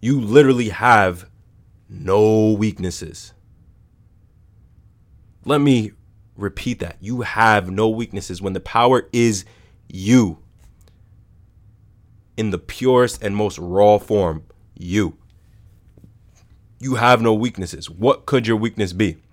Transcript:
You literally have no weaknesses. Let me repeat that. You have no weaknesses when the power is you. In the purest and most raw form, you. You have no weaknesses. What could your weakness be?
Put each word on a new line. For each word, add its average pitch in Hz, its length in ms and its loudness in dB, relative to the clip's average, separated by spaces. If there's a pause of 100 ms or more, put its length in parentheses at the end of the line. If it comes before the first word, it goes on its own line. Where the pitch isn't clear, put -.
You 131 200 0
literally 120 480 4
have 98 600 2 (580)
no 107 640 2
weaknesses. 92 800 -8 (2250)
Let 143 160 0
me 123 300 2 (440)
repeat 104 440 -8
that. 87 200 -12
You 117 220 -8
have 104 480 2
no 107 180 0
weaknesses 101 540 -8
when 95 100 -6
the 92 80 -8
power 120 520 0
is 117 340 0 (420)
you. 95 500 0 (2000)
In 110 140 -4
the 90 80 -6
purest 123 640 0
and 101 120 -6
most 101 240 -4
raw 98 380 4
form, 95 480 -2 (300)
you. 90 420 -4 (1600)
You 131 160 -6
have 120 260 4
no 117 120 2
weaknesses. 101 540 -8
What 92 380 -2
could 123 200 0
your 113 100 0
weakness 107 360 -4
be? 87 260 -4 (140)